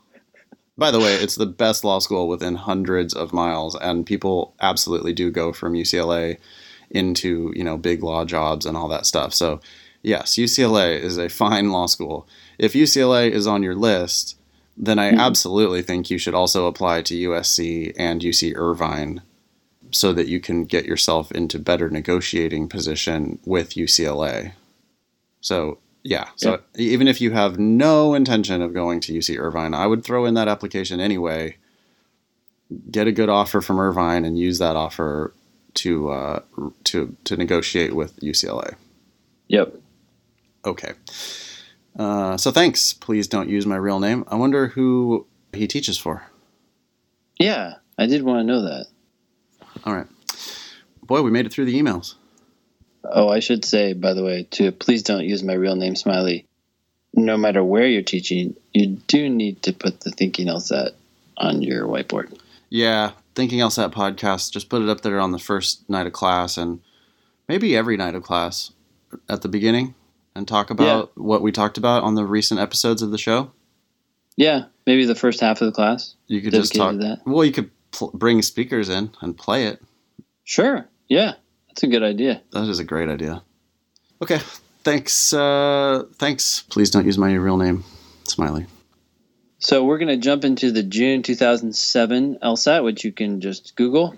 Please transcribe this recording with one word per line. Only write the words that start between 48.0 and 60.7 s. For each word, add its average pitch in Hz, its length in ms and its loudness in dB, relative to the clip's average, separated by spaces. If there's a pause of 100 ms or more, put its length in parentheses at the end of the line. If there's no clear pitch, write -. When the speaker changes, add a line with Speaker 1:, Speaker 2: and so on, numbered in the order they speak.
Speaker 2:
did 139 160 2
wanna 123 220 0
know 117 180 0
that. 73 240 -6 (960)
Speaker 1:
All 107 100 -4
right. 90 120 -6 (960)
Boy, 143 200 2
we 123 80 2
made 120 160 2
it - 60 -10
through 139 140 -2
the 127 140 2
emails. 104 340 -2 (880)
Speaker 2:
Oh, 104 240 4
I 107 120 2
should 110 240 0
say, 104 280 2
by 92 220 0
the 95 100 -2
way, 90 280 -2
to 98 200 2
please 117 300 2
don't 110 220 -2
use 185 180 -2
my - 100 -2
real 185 240 0
name, 92 180 -2
Smiley. 92 520 0 (640)
No 110 240 2
matter 104 260 2
where 104 240 4
you're 110 160 2
teaching, 90 540 -4 (160)
you - 240 2 (100)
do 147 220 4
need 107 340 -2
to 92 100 -2
put - 280 -6
the - 100 -10
Thinking 90 380 -2
L 85 120 -2
sat - 320 -4 (440)